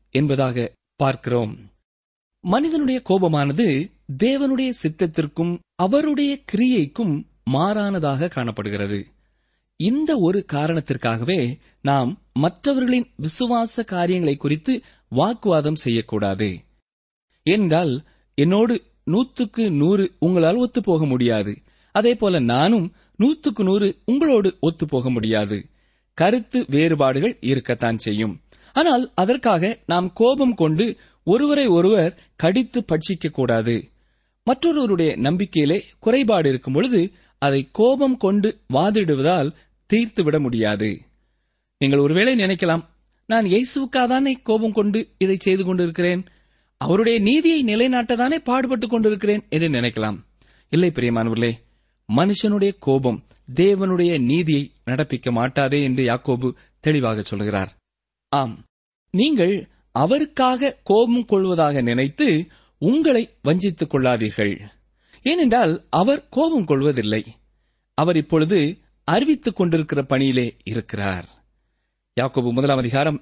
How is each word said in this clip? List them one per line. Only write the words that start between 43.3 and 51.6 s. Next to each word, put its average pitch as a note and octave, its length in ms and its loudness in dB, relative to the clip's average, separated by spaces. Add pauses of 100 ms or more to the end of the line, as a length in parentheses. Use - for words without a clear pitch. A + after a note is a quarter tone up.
இயேசுவுக்காகத்தானே B3+ 960 0
கோபம் A3 280 0
கொண்டு G#3 360 0 (100)
இதை F#3+ 180 2
செய்து F#3+ 280 0
கொண்டிருக்கிறேன், F3+ 640 -2 (520)
அவருடைய A3+ 420 2
நீதியை D4+ 440 2
நிலைநாட்டத்தானே A#3+ 720 0
பாடுபட்டு B3+ 520 -2
கொண்டிருக்கிறேன்" G#3+ 640 0
என்று D#3+ 180 0
நினைக்கலாம். A2+ 500 -2 (520)
இல்லை F3 200 2
பிரியமானவர்களே, A#2 640 0 (600)